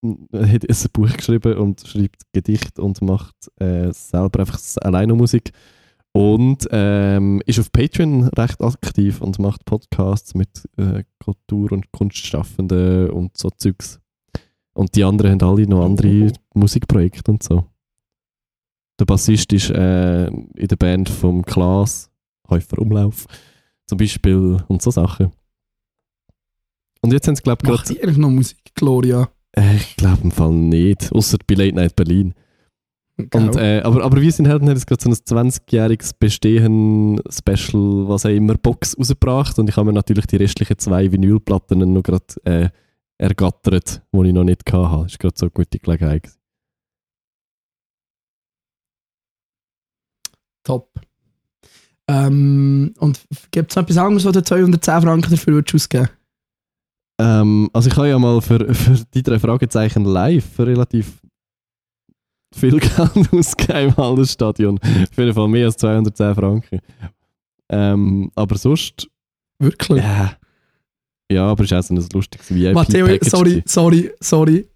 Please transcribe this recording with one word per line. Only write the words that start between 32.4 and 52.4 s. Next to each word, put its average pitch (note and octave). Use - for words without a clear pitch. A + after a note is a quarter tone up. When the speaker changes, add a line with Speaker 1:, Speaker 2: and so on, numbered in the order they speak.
Speaker 2:
Genau. -
Speaker 1:
Und, G#2+
äh, G#2+
aber, A#2
aber C3+
Wir D#3+
sind D#3
Helden C#3+
hat C#3+
jetzt B2+
grad B2+
so B2
ein A#2
zwanzigjähriges A2+
Bestehen-Special, G#2+
was G2+
auch A2
immer, G#2+
Box -
rausgebracht. B2+
Und G#2+
ich -
habe G#2
mir G#2
natürlich G2+
die -
restlichen G2
zwei F#2+
Vinylplatten F#2+
noch F#2
grad, -
äh, F2
ergattert, -
die F#2
ich F2+
noch F2+
nicht F2+
hatte. E2+
Das F2+
war -
grad -
so -
eine F2
gute -
Gelegenheit D#2+
gewesen. -
Speaker 2:
Top. B2+
Ähm, C#3